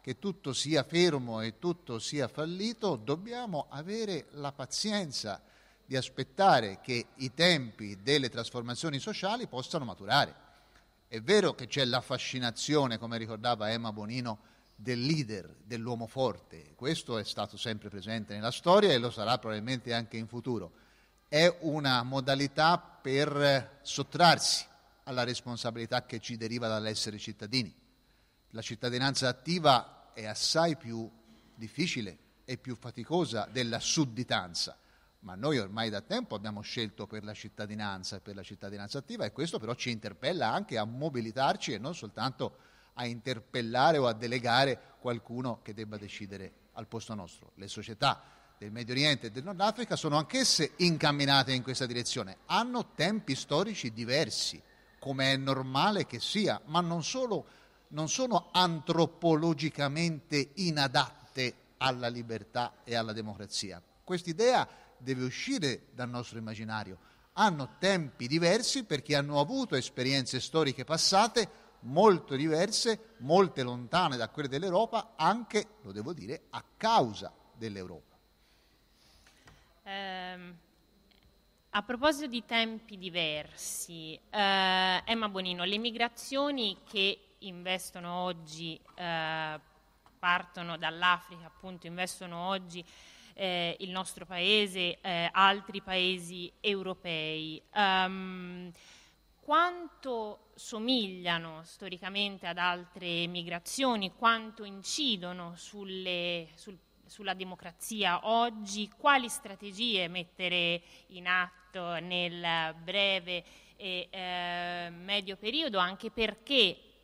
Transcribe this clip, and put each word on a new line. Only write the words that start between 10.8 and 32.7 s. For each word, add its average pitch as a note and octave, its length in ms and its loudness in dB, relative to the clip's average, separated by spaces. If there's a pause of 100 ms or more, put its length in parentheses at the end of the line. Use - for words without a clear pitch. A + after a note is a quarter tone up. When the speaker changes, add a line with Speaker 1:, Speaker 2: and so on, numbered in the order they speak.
Speaker 1:
È A2+ 120 -8
vero E3+ 340 6
che B2 120 -10
c'è C#3 180 2
la B2 160 2
fascinazione, B2+ 960 0
come A#2 220 -6
ricordava A2 540 0
Emma A#2 200 -2
Bonino, A2 460 -4 (360)
del A#2+ 280 -2
leader, A2+ 600 -2
dell'uomo A#2 440 -6
forte. F2+ 680 -4
Questo C3+ 440 -2
è G2+ 60 -4
stato G#2 340 -6
sempre G#2+ 320 -6
presente G#2 420 -6
nella G#2+ 180 -2
storia F#3 420 6
e B2+ 60 6
lo A#2 120 0
sarà A2+ 260 0
probabilmente A#2 560 -4
anche A2+ 240 -4
in A2+ 100 -6
futuro. A#2 460 -4 (560)
È E3+ 320 6
una C#3+ 420 2
modalità C#3 760 2
per C#3+ 1040 0
sottrarsi - 840 4 (400)
alla B2+ 200 0
responsabilità A#2+ 840 -4
che A#2+ 140 -8
ci A#2 180 -8
deriva A2+ 300 -2
dall'essere G#2+ 500 -2
cittadini. A2 560 -4 (760)
La A2 120 -10
cittadinanza B2+ 680 0
attiva D3 840 2
è A2 140 -12
assai D#3+ 500 2
più A2+ 320 -8 (460)
difficile A2 640 -4 (260)
e B2+ 120 -8
più B2+ 180 -10